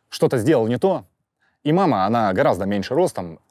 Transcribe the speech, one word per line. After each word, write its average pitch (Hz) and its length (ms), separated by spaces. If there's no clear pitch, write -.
что-то 147 300
сделал 117 300
не 120 100
то, 165 260
и 147 80
мама, 151 340
она 110 260
гораздо 107 320
меньше 101 300
ростом, 101 440